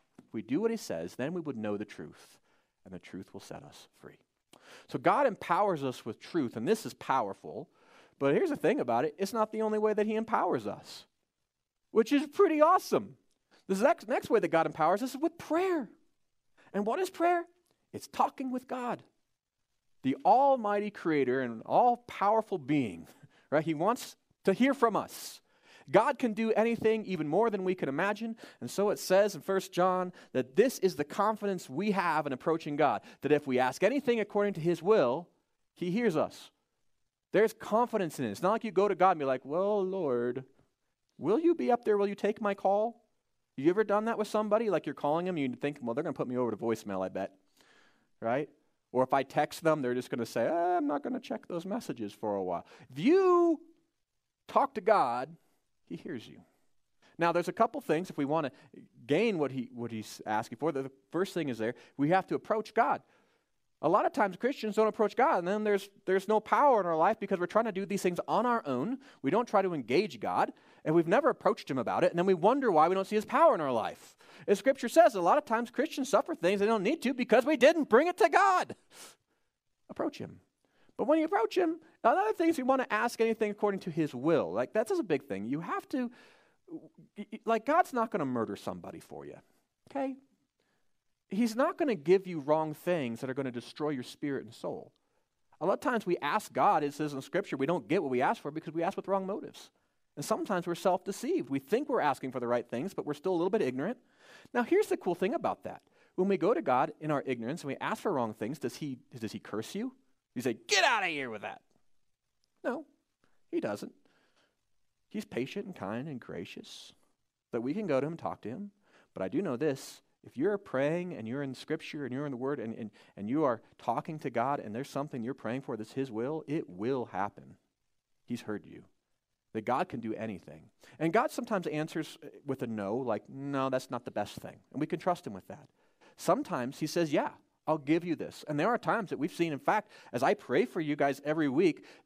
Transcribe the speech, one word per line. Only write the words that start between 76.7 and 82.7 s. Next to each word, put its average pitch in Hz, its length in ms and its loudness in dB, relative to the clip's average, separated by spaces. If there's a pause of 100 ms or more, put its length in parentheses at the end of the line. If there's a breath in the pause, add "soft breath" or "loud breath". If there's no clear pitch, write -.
need 294 200 0
to 262 120 0
because 240 320 4
we 302 100 4
didn't 294 320 6
bring 262 180 6
it 349 120 0
to 381 100 6
God. 370 480 4 (1120 loud breath)
Approach - 300 -6
him. - 220 -14 (580 soft breath)
But 202 80 -2
when 302 120 4
you 311 60 2
approach 415 320 -2
him, 339 240 0 (240 soft breath)
another 381 300 4
thing 339 160 2
is - 80 0
you 254 80 -4
wanna 262 240 2